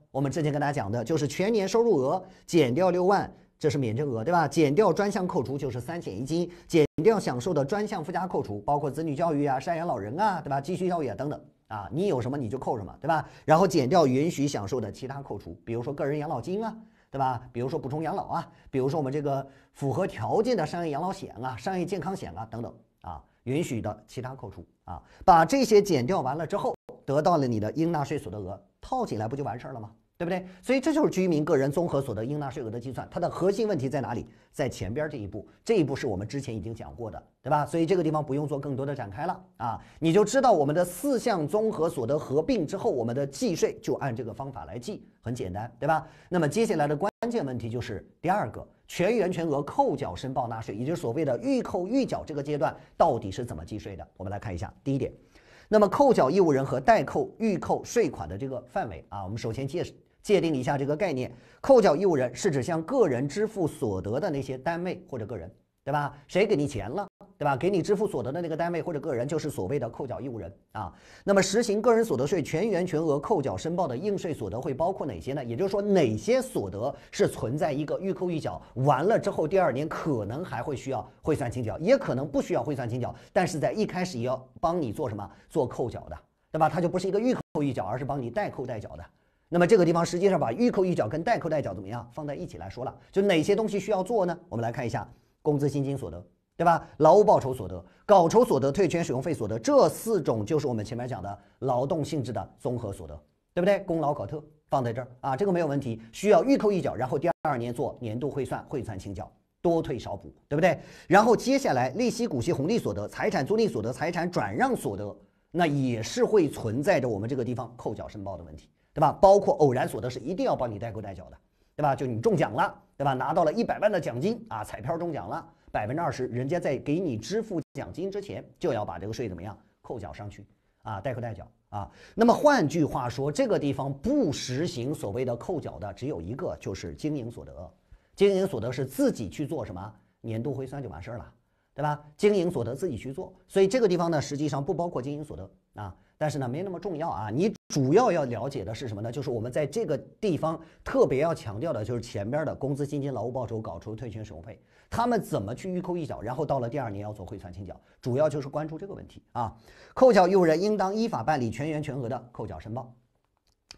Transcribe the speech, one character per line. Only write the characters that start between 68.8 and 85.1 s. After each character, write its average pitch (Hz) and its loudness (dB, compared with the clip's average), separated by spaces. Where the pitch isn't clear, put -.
或 175 -6
者 143 -4
个 151 -4
人 147 -2
就 156 -2
是 151 -2
所 101 -4
谓 139 -2
的 120 -2
扣 139 -8
缴 101 -8
义 131 -8
务 117 -8
人 87 -10
啊。 101 -8
那 202 4
么 196 6
实 190 2
行 214 2
个 233 6
人 226 6
所 190 0
得 127 2
税 165 2
全 156 0
员 185 0
全 156 0
额 151 2
扣 165 0
缴 113 -2
申 160 -4
报 180 0
的 123 -4
应 196 -2
税 170 -4
所 117 -6
得 123 -6
会 143 -4
包 160 0
括 190 -6
哪 104 -6
些 123 -8
呢？ 143 -4
也 117 -6
就 180 0
是 196 -2
说， 202 0
哪 180 4
些 247 2
所 135 -4
得 113 -4
是 196 2
存 131 -4
在 160 0
一 143 -2
个 143 -4
预 190 -4
扣 180 -4
预 160 -4
缴， 92 -8
完 135 2
了 220 4
之 226 -2
后 175 0
第 175 2
二 165 4
年 143 -2
可 131 -2
能 120 -6
还 120 -8
会 151 -6
需 131 -8
要 110 -4
汇 160 2
算 120 -4
清 127 -6
缴， 104 -4
也 214 6
可 165 -2
能 135 -2
不 269 -2
需 180 -4
要 139 0
汇 151 -2
算 123 -6
清 123 -4
缴， 110 -4
但 185 4
是 156 -4
在 135 0
一 208 0
开 180 -4
始 135 -8
也 117 -4
要 127 -2
帮 170 0
你 117 -4
做 139 -4
什 104 -6